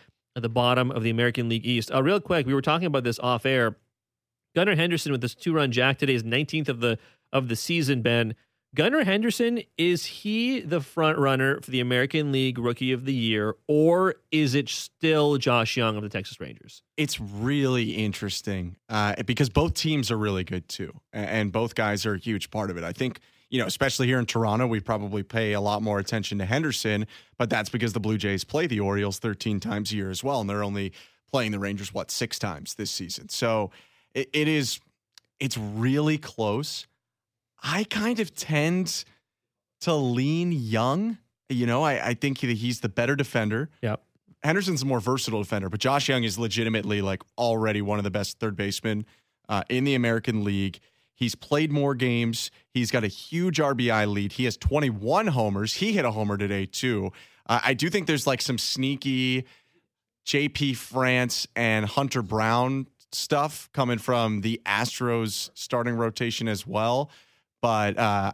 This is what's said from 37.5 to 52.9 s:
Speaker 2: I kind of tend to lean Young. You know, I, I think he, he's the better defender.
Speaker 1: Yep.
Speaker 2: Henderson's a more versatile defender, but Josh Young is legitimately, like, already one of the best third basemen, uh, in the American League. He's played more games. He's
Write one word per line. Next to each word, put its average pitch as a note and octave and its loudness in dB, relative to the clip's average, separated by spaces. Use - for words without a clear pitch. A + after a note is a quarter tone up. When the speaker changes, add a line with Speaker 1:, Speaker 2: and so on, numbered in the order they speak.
Speaker 2:
I E3 -2
kind A3 0
of F#3 -6
tend E3 0
to F3 2
lean D3+ 2
Young. C3 0
You A#2+ 0
know, B2 2
I, C#3 0
I B2 2
think C3+ -2
he, A#2+ 0
he's A#2 -2
the A#2+ -2
better A#2+ 0
defender. A#2 0
Speaker 1:
Yep. A2 -2
Speaker 2:
Henderson's E3+ 0
a C3+ -2
more B2+ 2
versatile A2+ 0
defender, G2 -4
but F#2+ -4
Josh C#3 2
Young C3 2
is G#2+ -2
legitimately, A2 0
like, F#2+ -2
already A2 2
one G#2 0
of G2+ -2
the G2+ -4
best G2+ -4
third G#2+ -2
basemen, G#2 -2
uh, G2+ 0
in B2+ 0
the C#3 2
American A2+ 0
League. G2 0
He's A#2+ -2
played D3+ 0
more C#3 0
games. A#2 0
He's A#2+ -2